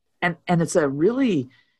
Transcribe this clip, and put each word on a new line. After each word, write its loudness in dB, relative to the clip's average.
And, -4
and 2
it's -2
a 2
really 0